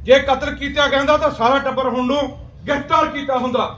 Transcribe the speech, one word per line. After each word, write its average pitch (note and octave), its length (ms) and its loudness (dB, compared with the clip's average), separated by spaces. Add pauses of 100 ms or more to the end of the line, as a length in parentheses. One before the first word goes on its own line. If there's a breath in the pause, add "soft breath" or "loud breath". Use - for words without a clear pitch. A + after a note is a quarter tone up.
ਜੇ C4 180 6
ਕਤਲ C#4 340 -2
ਕੀਤਾ C#4+ 340 -2
ਕਹਿੰਦਾ C#4 280 2
ਤਾਂ D4 160 2
ਸਾਰਾ B3 280 2
ਟੱਬਰ B3+ 280 -2
ਹੁਣ B3 180 -2
ਨੂੰ C#4+ 160 0 (460)
ਗ੍ਰਿਫਤਾਰ D4+ 400 0
ਕੀਤਾ C4+ 300 -4
ਹੁੰਦਾ। A#3 260 0 (140)